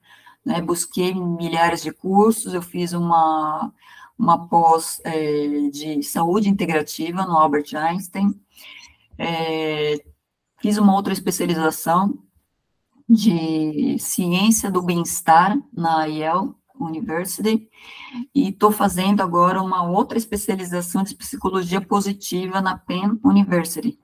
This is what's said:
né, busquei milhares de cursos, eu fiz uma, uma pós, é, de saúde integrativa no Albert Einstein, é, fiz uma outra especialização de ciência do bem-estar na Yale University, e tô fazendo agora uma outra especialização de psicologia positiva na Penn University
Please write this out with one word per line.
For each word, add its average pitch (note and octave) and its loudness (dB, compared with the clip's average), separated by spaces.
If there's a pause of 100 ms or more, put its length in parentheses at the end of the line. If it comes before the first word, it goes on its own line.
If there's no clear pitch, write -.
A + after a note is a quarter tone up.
(440)
né, E3+ -2
busquei F3+ -2
milhares E3+ 0
de D#3 -8
cursos, G3+ 2
eu F3+ -4
fiz F3 -6
uma, D#3+ 0 (460)
uma F3 2
pós, E3 2
é, D3 -2
de D3 -6
saúde F3 0
integrativa E3+ -2
no D#3+ 0
Albert D3 2
Einstein, F3+ -2 (840)
é, D#3+ -4 (580)
fiz G#3 0
uma G3+ 6
outra G3 0
especialização F3 0 (880)
de D#3+ 2
ciência F#3+ 0
do F3+ 0
bem-estar F3 2 (140)
na D#3+ 0
Yale D#3+ -4 (240)
University, F3+ -4 (640)
e F#3+ 2
tô G#3+ 4
fazendo G3+ 2
agora F3+ 2
uma F#3 -2
outra A3 0
especialização F#3+ -4
de - -6
psicologia F#3 -4
positiva G3 -2
na F#3 -2
Penn G3 -2
University F3+ 2